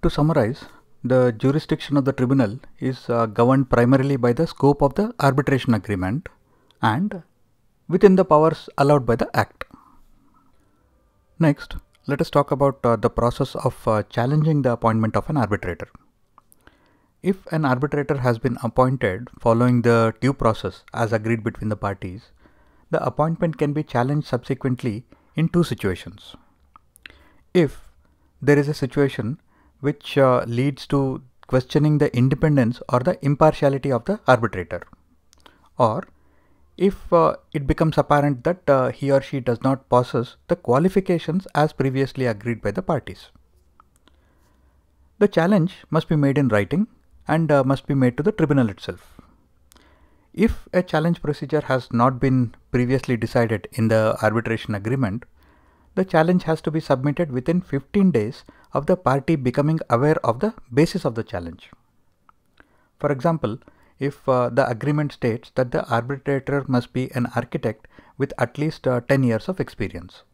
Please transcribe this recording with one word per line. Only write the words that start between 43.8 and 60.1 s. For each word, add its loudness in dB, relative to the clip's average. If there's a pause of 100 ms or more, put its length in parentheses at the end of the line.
The 4
challenge 2 (160)
must -2
be 0
made 2
in 2
writing 0 (400)
and, 0
uh, 4
must -2
be -2
made 2
to -4
the 2
tribunal 2
itself. -14 (1120)
If -2
a 2
challenge 0
procedure -2
has -4
not 2
been 0 (160)
previously 0
decided -2
in 0
the 2
arbitration -2
agreement, -4 (720)
the 0
challenge 2
has -2
to -4
be -2
submitted -2
within -2
fifteen 0
days -4 (260)
of -4
the 2
party 0
becoming 0
aware 2